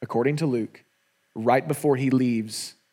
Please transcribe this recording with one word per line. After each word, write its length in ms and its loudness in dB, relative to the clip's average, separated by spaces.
according 360 0
to 100 -2
Luke, 380 -4
right 320 2
before 300 0
he 140 0
leaves 640 0